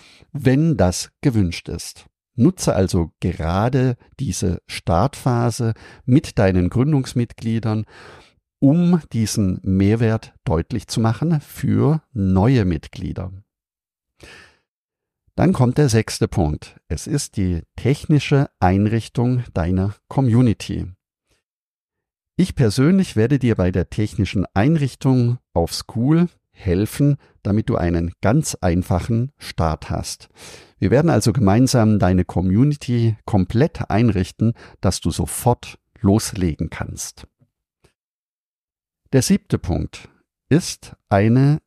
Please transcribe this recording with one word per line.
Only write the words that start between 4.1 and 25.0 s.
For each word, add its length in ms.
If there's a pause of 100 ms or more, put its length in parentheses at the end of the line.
diese 480
Startphase 1080 (320)
mit 320
deinen 320
Gründungsmitgliedern, 1120 (760)
um 420 (100)
diesen 500
Mehrwert 720 (120)
deutlich 420
zu 140
machen 420
für 600 (120)
neue 500
Mitglieder. 640 (2000)
Dann 140
kommt 240
der 100
sechste 400
Punkt. 500 (100)
Es 180
ist 320
die 240 (120)
technische 840
Einrichtung 840 (120)
deiner 400 (120)
Community. 880 (1400)
Ich 180
persönlich 640
werde 220
dir 160
bei 160
der 180
technischen 640
Einrichtung 880 (160)